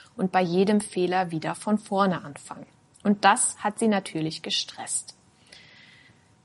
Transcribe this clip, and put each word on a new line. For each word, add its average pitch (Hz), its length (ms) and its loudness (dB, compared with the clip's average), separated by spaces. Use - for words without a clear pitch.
und 185 140 0
bei 185 100 4
jedem 190 400 4
Fehler 180 480 0
wieder 160 240 -4
von 208 240 -2
vorne 190 460 0
anfangen. - 420 -16
Und 202 200 2
das 202 360 4
hat - 180 -4
sie 226 100 2
natürlich 160 540 -2
gestresst. - 720 -6